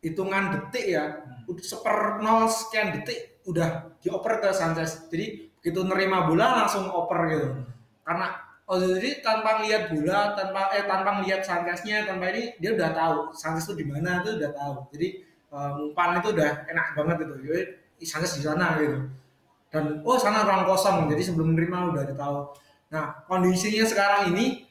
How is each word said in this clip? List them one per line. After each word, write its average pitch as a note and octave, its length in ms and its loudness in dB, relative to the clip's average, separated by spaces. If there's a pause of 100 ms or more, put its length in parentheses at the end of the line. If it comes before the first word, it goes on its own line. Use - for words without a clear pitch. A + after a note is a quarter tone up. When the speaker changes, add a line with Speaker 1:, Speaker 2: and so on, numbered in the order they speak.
Speaker 1:
hitungan F#3+ 520 -2
detik G#3 360 -4
ya. D#3 160 2 (120)
Speaker 2:
Hmm. - 320 -16
Speaker 1:
Ud-, E3+ 120 -6
seper - 600 -2
nol A3+ 260 6
sekian G#3+ 460 0
detik - 520 -8
udah E3 240 2 (320)
dioper G#3+ 380 -2
ke G3+ 140 2
Sanchez. E3 560 -2
Jadi G3+ 480 -6
begitu F3 260 -2
nerima F#3+ 420 2
bola G#3 360 6
langsung G3+ 280 0
oper F3 300 0 (100)
gitu. C#3+ 200 0
Speaker 2:
Hmm. B2+ 180 -6 (380)
Speaker 1:
Karena F3 220 -2 (380)
Ozil F#3 320 2
ini B3+ 240 -2
tanpa A3 400 2
lihat G#3 300 2
bola, F#3+ 440 2
tanpa, G3 380 -2
eh, G3+ 120 0
tanpa G3 360 2
lihat F#3+ 200 0
Sancheznya, F#3 640 -2
tanpa F#3 260 -2
ini A#3 260 -4
dia F3+ 160 -2
udah E3 200 2
tahu E3 240 2 (160)
Sanchez D#3+ 320 -6
tuh G3+ 100 -8
di D#3+ 100 -8
mana E3 360 -2
tuh - 160 -4
udah D3 160 -2
tahu. C#3+ 220 -6 (160)
Jadi, E3 180 -4 (380)
eh, C#3+ 340 -6
umpan F3 380 2
itu G#3+ 140 0
udah D3 340 0
enak - 260 -2
banget D#3 280 0
gitu. C#3+ 140 -6 (100)
Jadi E3+ 180 -2 (400)
Sanchez D#3+ 320 -4
di C#3+ 80 -6
sana D#3+ 340 2
gitu. C3+ 300 0 (640)
Dan D3+ 340 -2
oh B3+ 140 4
sana G#3+ 260 2
ruang F#3+ 220 4
kosong, F3+ 420 4
jadi D3+ 160 2
sebelum D#3+ 320 2
nerima F3 320 2
udah D3 160 0
ada C3+ 140 -4
tahu. C#3+ 220 -4 (500)
Nah - 360 -6
kondisinya F#3 600 2
sekarang G3+ 460 4
ini A#3+ 400 0